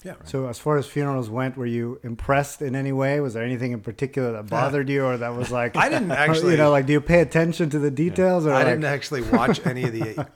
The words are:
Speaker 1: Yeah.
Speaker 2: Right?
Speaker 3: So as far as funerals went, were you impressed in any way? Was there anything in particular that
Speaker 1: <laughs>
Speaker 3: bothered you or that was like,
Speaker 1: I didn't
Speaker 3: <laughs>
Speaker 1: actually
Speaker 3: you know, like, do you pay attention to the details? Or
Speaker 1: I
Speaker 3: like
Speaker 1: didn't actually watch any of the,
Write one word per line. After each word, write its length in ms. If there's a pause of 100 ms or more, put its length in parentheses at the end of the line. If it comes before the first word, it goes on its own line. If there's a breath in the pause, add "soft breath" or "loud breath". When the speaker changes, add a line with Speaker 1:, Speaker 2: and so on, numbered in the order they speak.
Speaker 1:
Yeah. 80
Speaker 2:
Right? 160
Speaker 3:
So 180
as 140
far 160
as 100
funerals 420
went, 280
were 100
you 380
impressed 580
in 140
any 160
way? 260
Was 160
there 80
anything 300
in 80
particular 520
that 140
Speaker 1:
<laughs> 40
Speaker 3:
bothered 380
you 160
or 120
that 180
was 160
like, 240
Speaker 1:
I 140
didn't 240
Speaker 3:
<laughs> 140
Speaker 1:
actually 260
Speaker 3:
you 60
know, 120
like, 160
do 60
you 80
pay 220
attention 480
to 100
the 100
details? 560
Or 60
Speaker 1:
I 60
Speaker 3:
like 80
Speaker 1:
didn't 180
actually 380
watch 440
any 160
of 100
the, 440